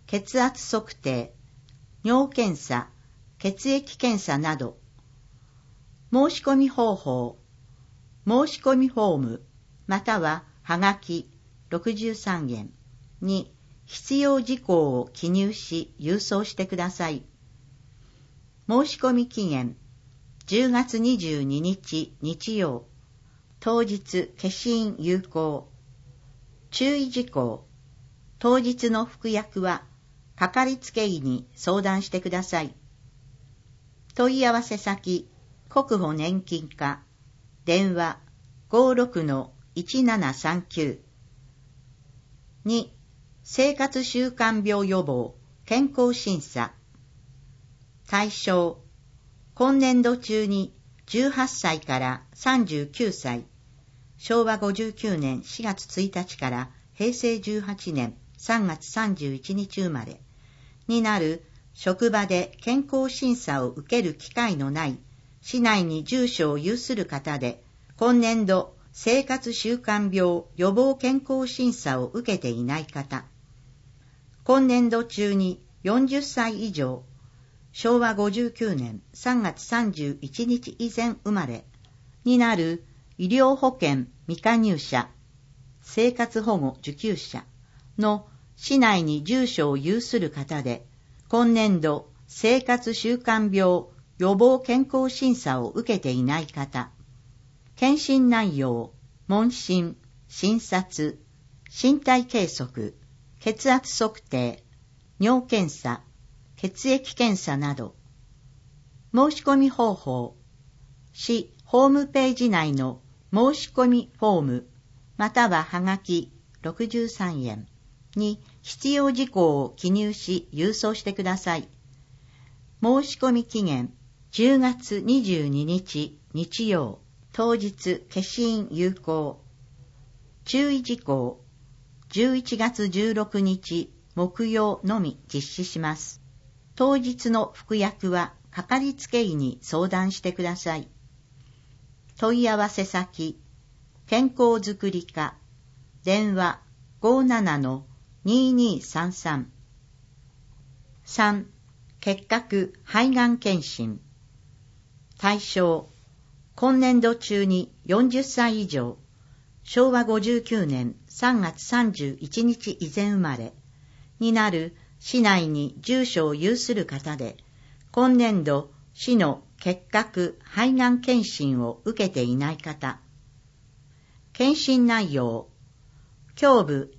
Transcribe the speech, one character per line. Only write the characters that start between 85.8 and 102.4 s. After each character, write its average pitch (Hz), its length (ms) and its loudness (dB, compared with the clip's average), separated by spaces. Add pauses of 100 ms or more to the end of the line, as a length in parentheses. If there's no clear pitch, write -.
生 240 300 2
活 233 300 -2
保 214 160 2
護 135 220 -2
受 143 160 -12
給 214 200 -2
者 - 300 -12 (520)
の 208 300 0 (280)
市 - 240 2
内 208 240 6
に 151 200 -2
住 240 240 0
所 147 240 0
を 139 60 0
有 180 240 0
す 240 180 -2
る 165 100 -2
方 143 340 -6
で、 120 240 -6 (420)
今 233 240 4
年 214 280 4
度 151 300 -2 (160)
生 247 340 2
活 240 320 0
習 226 220 0
慣 220 400 0
病 180 300 4 (320)
予 185 180 2
防 254 240 6
健 262 320 2
康 262 180 0
診 254 260 0
査 131 260 -2
を 117 80 -4
受 127 240 -2
け 196 60 0
て 135 120 -2
い 127 120 0
な 143 160 0
い 151 80 -6
方、 139 440 -8 (840)
検 285 260 4
診 262 280 4
内 214 280 2
容、 120 360 -2 (340)
問 220 240 4
診、 180 460 -2 (300)
診 214 320 0
察、 185 600 -4 (500)
身 277 300 2
体 254 260 2
計 214 220 0